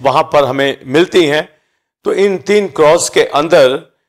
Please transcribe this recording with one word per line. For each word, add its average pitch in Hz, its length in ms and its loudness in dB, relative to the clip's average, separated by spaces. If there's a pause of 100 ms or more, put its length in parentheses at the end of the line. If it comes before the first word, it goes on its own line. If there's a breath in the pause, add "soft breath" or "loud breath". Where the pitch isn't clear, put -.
वहां 135 200 0
पर 151 220 0
हमें 135 400 -4
मिलती 165 420 0
हैं, 151 220 -4 (560)
तो 110 80 -2
इन 190 260 -2
तीन 202 300 -2
क्रॉस 156 420 0
के 156 140 0
अंदर 147 720 0 (120)